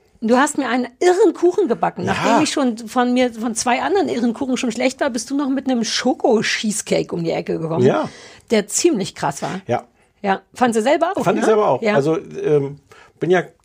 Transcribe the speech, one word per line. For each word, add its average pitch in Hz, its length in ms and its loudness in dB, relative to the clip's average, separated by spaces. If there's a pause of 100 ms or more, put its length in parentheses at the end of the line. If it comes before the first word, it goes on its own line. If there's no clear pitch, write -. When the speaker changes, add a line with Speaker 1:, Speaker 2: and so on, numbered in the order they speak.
(200)
Speaker 1:
Du 233 160 2
hast 294 220 2
mir 262 100 -2
einen 247 200 -2 (120)
irren 359 320 4
Kuchen 349 360 2
gebacken. 175 360 -2
Speaker 2:
Ja. 190 100 0
Speaker 1:
Nachdem 214 280 2
ich - 80 0
schon 254 280 0
von 247 360 -2
mir, 254 180 2
von 226 220 -6
zwei 240 280 -2
anderen 311 260 0
irren 240 260 0
Kuchen 254 220 -2
schon 254 160 -2
schlecht 254 280 -2
war, 294 100 0
bist 226 200 -6
du 277 60 -2
noch 285 120 -2
mit 269 220 -2
einem 233 140 0
Schoko-Cheesecake - 1300 -2
um 175 80 -4
die 165 80 -4
Ecke 175 300 -4
gekommen, 165 240 0
Speaker 2:
Ja. 208 240 2 (420)
Speaker 1:
der 208 160 2
ziemlich - 480 0
krass - 280 -6
war. 165 260 -6
Speaker 2:
Ja. - 160 -2 (400)
Speaker 1:
Ja. 190 160 0 (140)
Fand 240 180 2
sie 220 100 0
selber 294 340 2
auch, - 80 -2
Speaker 2:
Fand 208 140 2
ich 220 40 -4
Speaker 1:
ne? 220 40 2
Speaker 2:
selber 214 200 4
auch. 131 160 0
Speaker 1:
Ja. 208 120 0
Speaker 2:
Also, 160 220 2
ähm, 151 600 -2 (420)
bin 156 140 -4
ja 175 100 2 (220)